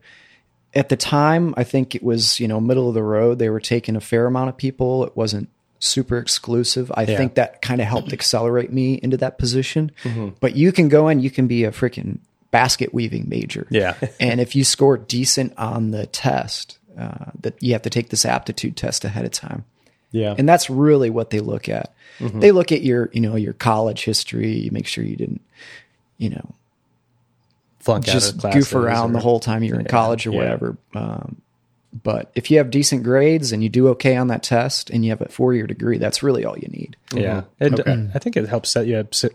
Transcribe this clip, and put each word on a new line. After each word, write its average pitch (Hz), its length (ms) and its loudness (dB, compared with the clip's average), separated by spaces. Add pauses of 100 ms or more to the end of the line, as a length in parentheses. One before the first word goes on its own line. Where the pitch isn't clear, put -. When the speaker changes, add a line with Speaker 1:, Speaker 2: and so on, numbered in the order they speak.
(760)
Speaker 1:
at 139 160 2
the 131 60 2
time, 156 600 2
I 123 80 0
think - 300 -2
it 113 80 -10
was, 117 380 0
you 120 80 0
know, 107 120 0
middle 127 280 2
of 117 60 0
the 110 80 0
road. 110 360 2
They 113 100 2
were 110 120 -2
taking 113 360 -2
a 107 40 -4
fair 117 260 0
amount 127 240 -2
of 127 80 -10
people. 131 460 0
It - 120 -8
wasn't 107 320 -2 (300)
super 120 400 -2
exclusive. 120 760 -2
I 113 100 0
Speaker 2:
Yeah. 107 120 0
Speaker 1:
think 127 200 0
that - 260 0
kinda 123 220 -2
helped 113 280 -4
accelerate 120 600 0
me 131 300 0
into 131 140 0
that 131 220 -4
position. 135 540 -2 (120)
Speaker 3:
Mm-hmm. 113 240 -4 (120)
Speaker 1:
But 127 160 0
you 165 160 6
can 170 160 4
go 151 200 6
in, 147 120 2
you 131 100 0
can 131 160 0
be 120 180 2
a 107 80 0
freaking - 460 -4 (320)
basket 120 420 2
weaving 117 380 -4
major. - 400 -6
Speaker 2:
Yeah. 95 240 2 (140)
Speaker 1:
<laughs> - 120 -14
And 123 220 2
if 120 120 -4
you 135 100 4
score 139 340 4
decent 123 580 -2
on 113 340 -4
the 107 160 -4
test, - 720 -4 (200)
uh, - 320 -12 (100)
that - 220 -8
you 120 100 2
have 110 100 0
to 113 80 -6
take 117 200 -4
this 113 160 0
aptitude - 500 -4
test - 300 -6
ahead 110 180 -6
of - 60 -6
time. - 340 -10 (480)
Speaker 3:
Yeah. 107 240 -2
Speaker 1:
And 135 120 4
that's 170 200 6
really 139 400 4
what 113 220 -4
they 107 80 -2
look 110 300 -6
at. - 260 -6 (240)
Speaker 3:
Mm-hmm. 107 220 -6
Speaker 1:
They 202 100 8
look 180 220 4
at 151 100 2
your, 123 300 0
you 117 80 -2
know, 110 160 0
your 110 160 -2
college 110 520 0
history. 110 480 -2
You 110 200 -4
make 110 160 -6
sure - 160 -6
you 53 100 -4
didn't, - 260 -6 (800)
you 113 120 -4
know, - 240 -12 (1300)
Speaker 2:
Flunk - 280 0
out 95 40 2
Speaker 1:
just 101 220 0
Speaker 2:
of - 80 -10
Speaker 1:
goof 131 280 2
Speaker 2:
classes - 40 -2
Speaker 1:
around 117 380 2
the 120 60 0
Speaker 2:
or 113 40 -2
Speaker 1:
whole 120 180 2
time 113 240 -2
you're 113 140 -2
in 113 80 -4
Speaker 2:
Yeah. - 40 -6
Speaker 1:
college 113 360 2
or 110 60 -2
Speaker 3:
Yeah. - 60 0
Speaker 1:
whatever. - 380 -2 (180)
Um, - 460 -8 (640)
but 113 320 -4
if 120 140 -2
you 151 80 8
have 135 120 4
decent 139 320 0
grades 139 500 4
and 107 120 0
you 113 40 2
do 127 200 6
okay 127 280 2
on 123 120 0
that 117 160 -2
test 123 460 -2
and 113 140 2
you 113 60 2
have 110 120 -4
a - 60 -6
four-year 123 380 0
degree, 113 320 -2
that's 107 240 -2
really 135 220 2
all 55 120 -6
you - 120 -12
need. - 280 -12 (160)
Speaker 2:
Yeah. 98 280 -2 (200)
Speaker 3:
Mm-hmm. 143 40 2
Speaker 2:
And, 143 160 2
Speaker 1:
Okay. 151 100 0
Speaker 2:
uh, 127 60 2 (180)
I 135 60 -2
think 240 160 -4
it 107 120 0
helps 113 220 -4
set 113 160 0
you 117 120 0
up 107 140 -6
si-, - 220 -2